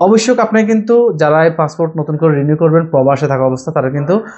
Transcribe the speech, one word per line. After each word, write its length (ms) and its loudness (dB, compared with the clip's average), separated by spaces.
অবশ্যই 380 2
আপনারা 280 0
কিন্তু 500 2
যারা 280 2
এই 120 2
পাসপোর্ট 400 -4
নতুন 200 -6
করে 200 0
রিনিউ 200 0
করবেন 300 2
প্রবাসে 400 0
থাকা 180 -2
অবস্থা, 280 -2
তারা 180 0
কিন্তু 300 -2